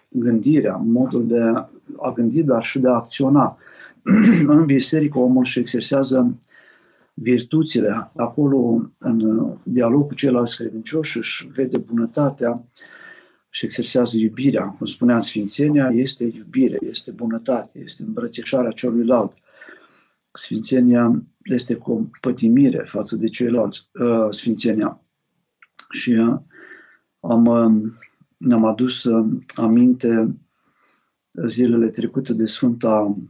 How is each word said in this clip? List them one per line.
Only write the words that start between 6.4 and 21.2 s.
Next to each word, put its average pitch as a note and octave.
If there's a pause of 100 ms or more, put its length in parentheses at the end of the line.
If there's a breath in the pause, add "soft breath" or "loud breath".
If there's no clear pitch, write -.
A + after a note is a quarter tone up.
virtuțile, A#2+
acolo, A#2+
în A2+ (160)
dialog B2
cu C#3+
ceilalți A#2+
credincioși, A2+
își -
vede C3
bunătatea A#2+ (840 loud breath)
și -
exersează A#2
iubirea. A2
Cum G2
spuneam, A#2+
sfințenia C3+
este B2
iubire, A2+
este -
bunătate, A2+
este -
îmbrățișarea A#2
celuilalt. A#2 (1000 loud breath)
Sfințenia A#2+ (200)